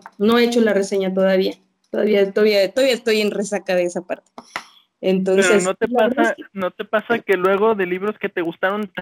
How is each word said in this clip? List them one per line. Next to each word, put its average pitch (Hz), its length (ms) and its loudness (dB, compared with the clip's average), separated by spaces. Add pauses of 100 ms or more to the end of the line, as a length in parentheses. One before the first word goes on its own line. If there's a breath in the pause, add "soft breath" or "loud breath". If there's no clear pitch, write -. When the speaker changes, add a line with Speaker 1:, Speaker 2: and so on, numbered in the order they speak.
(180)
Speaker 1:
No 220 200 2
he 240 80 4
hecho 240 160 0
la 214 120 2
reseña 196 400 -2
todavía, 190 400 0 (380)
todavía, 208 420 0
todavía, 202 400 2
todavía 262 200 2
estoy 220 280 -2
en 208 100 0
resaca 196 440 -4
de 180 80 0
esa 175 180 -4
parte. - 280 -12 (720 loud breath)
Entonces, 190 480 2
Speaker 2:
Pero 202 140 4
¿no 185 140 -2
te 226 120 -4
Speaker 1:
la 226 200 0
verdad 247 80 -2
Speaker 2:
pasa, 233 160 2
Speaker 1:
es - 200 -10
que 196 80 -10
Speaker 2:
no 180 120 -2
te - 140 -12
pasa 226 340 -2
que... 190 180 0
luego 196 380 2
de 196 100 -2
libros 185 340 -4
que 196 100 -6
te 185 120 -6
gustaron 190 480 -4 (120)